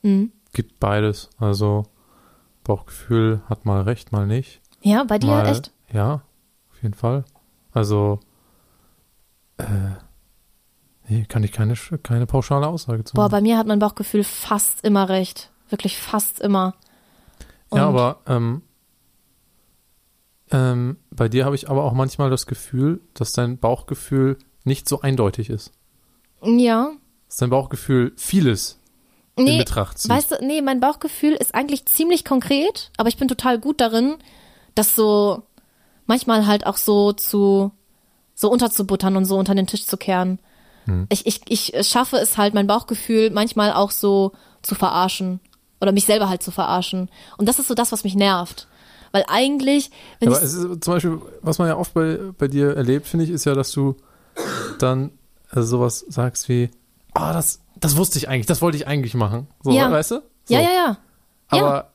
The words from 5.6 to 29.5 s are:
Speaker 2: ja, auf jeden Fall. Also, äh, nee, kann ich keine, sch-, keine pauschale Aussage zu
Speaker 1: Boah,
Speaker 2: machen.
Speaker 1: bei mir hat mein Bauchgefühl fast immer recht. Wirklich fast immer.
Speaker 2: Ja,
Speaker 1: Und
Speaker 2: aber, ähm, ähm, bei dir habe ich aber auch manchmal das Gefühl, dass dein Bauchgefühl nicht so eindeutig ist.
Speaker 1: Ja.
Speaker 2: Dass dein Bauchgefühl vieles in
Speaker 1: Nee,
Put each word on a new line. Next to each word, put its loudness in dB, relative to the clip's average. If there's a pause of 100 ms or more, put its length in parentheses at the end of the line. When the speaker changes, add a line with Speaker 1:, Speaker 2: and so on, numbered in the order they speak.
Speaker 2:
ja, -2 (480)
auf -16
jeden -4
Fall. -2 (480)
Also, 0 (1400)
äh, -10 (1400)
nee, 0
kann -2
ich 0
keine, 0
sch-, -8
keine -2
pauschale 0
Aussage -4
zu -14
Speaker 1:
Boah, 4
Speaker 2:
machen. 4
Speaker 1:
bei 2
mir 4
hat 0
mein 2
Bauchgefühl -2
fast -4
immer 2
recht. -4 (180)
Wirklich -6
fast -6
immer. 0 (1000)
Speaker 2:
Ja, 4
Speaker 1:
Und 2
Speaker 2:
aber, 0
ähm, -2 (1900)
ähm, 0 (140)
bei 0
dir 2
habe -2
ich -8
aber 0
auch 0
manchmal 0
das -2
Gefühl, -2 (140)
dass -6
dein -2
Bauchgefühl -2 (260)
nicht -2
so -2
eindeutig 0
ist. -8 (680)
Speaker 1:
Ja. 4 (360)
Speaker 2:
Dass -14
dein 0
Bauchgefühl 0
vieles 0 (580)
in 2
Speaker 1:
Nee, 4